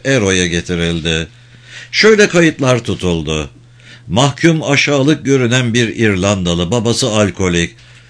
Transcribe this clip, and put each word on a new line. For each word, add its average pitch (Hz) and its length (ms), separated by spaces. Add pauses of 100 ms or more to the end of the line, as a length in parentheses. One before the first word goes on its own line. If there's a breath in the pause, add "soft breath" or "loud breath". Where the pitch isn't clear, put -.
Ero'ya 98 420
getirildi. 85 800 (640 loud breath)
Şöyle 208 360
kayıtlar 135 560
tutuldu. 78 680 (580 loud breath)
Mahkum 143 560
aşağılık 139 640
görünen 123 480
bir 120 140
İrlandalı, 92 840
babası 117 360
alkolik. 92 640 (380 loud breath)